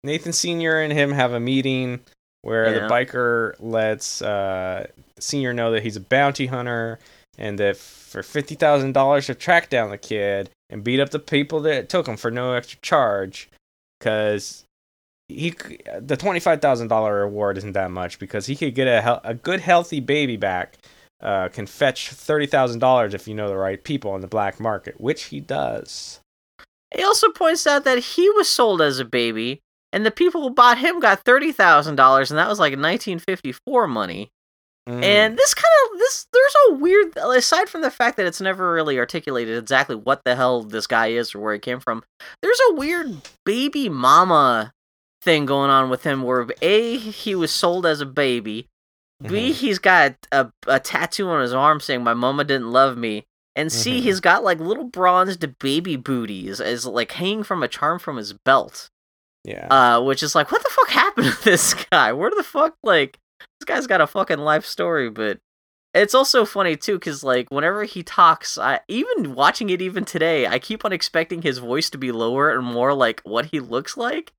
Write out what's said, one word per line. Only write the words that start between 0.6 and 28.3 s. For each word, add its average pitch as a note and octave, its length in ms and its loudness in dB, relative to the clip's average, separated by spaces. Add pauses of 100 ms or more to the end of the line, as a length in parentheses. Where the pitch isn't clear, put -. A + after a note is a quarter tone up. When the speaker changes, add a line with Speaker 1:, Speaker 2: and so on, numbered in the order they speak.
Speaker 1:
and D3+ 120 -2
him C#3+ 200 2
have B2+ 200 0
a A#2+ 80 -4
meeting B2+ 600 -2 (420)
where A2+ 300 0
the A2 80 0
Speaker 2:
Yeah. G#2+ 80 -6
Speaker 1:
biker A#2+ 720 0
lets, A2 640 -4
uh, F#2+ 640 -4 (320)
Senior C3+ 340 -4
know A#2 200 -2
that A2 100 0
he's G#2+ 140 -6
a G#2 40 -10
bounty C3+ 460 0
hunter A#2+ 520 -6 (400)
and G2+ 200 -8
that G2+ 180 2
for - 460 -16
fifty D3 320 -8
thousand C#3+ 380 2
dollars C3+ 340 2
to C3 80 -6
track E3+ 340 0
down A2+ 220 -2
the G2+ 80 -10
kid G2+ 500 -4 (220)
and G#2 140 -12
beat B2 160 0
up C#3 100 -2
the D#3 80 -6
people C#3+ 420 -2
that D3 280 -2
took F3 200 -2
him A2 80 -6
for A#2 140 -6
no B2 240 -4
extra - 260 -8
charge, A2 680 -2 (520)
'cause G#2+ 640 -4 (640)
he E3 220 -6
c-, - 280 -18 (220)
the C#3 160 -4
twenty-five E3+ 460 0
thousand A#2+ 260 0
dollar G#2+ 360 0
reward G2+ 340 -4
isn't G2 140 -10
that F#2+ 180 -2
much F2+ 280 -8
because G2+ 280 -8
he C#3 100 -6
could C#3+ 180 -4
get C3 140 0
a A2+ 140 4
hel-, A#2+ 220 0
a A#2 100 -6
good F3+ 260 -4
healthy F3 400 2
baby C3 380 -2
back, F#2 400 -4 (420)
uh, F#2+ 280 -2
can G#2 180 -10
fetch - 440 -4
thirty D3 360 -2
thousand B2+ 320 0
dollars B2 340 2
if G2 160 -10
you G#2+ 60 -10
know G#2+ 140 -4
the G2 80 -4
right F#2+ 280 -4
people B2+ 280 -6
on G2 100 -6
the F#2+ 60 -12
black G2+ 320 -4
market, G#2+ 400 -6
which B2+ 240 -4
he - 160 -12
does. - 800 -8 (760)
Speaker 2:
He - 80 -4
also G#4+ 300 4
points E4 340 0
out C#4+ 180 2
that B3+ 140 2
he F4 320 2